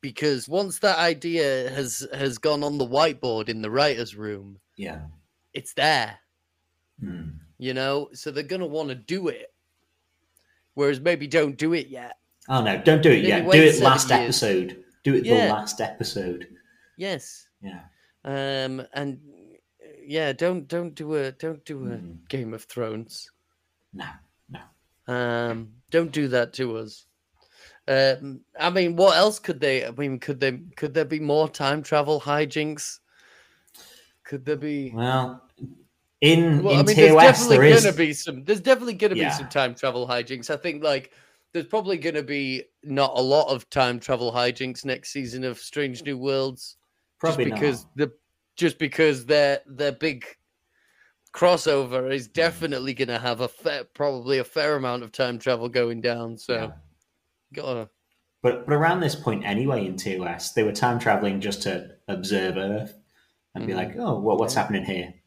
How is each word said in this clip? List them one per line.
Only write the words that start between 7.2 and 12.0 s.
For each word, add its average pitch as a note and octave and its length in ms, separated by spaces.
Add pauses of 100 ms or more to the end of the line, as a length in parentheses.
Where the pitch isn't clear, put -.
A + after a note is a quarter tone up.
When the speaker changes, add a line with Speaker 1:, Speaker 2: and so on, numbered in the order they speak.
Speaker 1:
You B2+ 140
know? C3+ 400
So D3+ 180
they're C#3+ 120
gonna F3+ 240
wanna D3 300
do E3+ 320
it. - 260 (1200)
Whereas C#3+ 260
maybe D3+ 260
don't D3 300
do D#3 160
it D3+ 160
yet. B2 300 (300)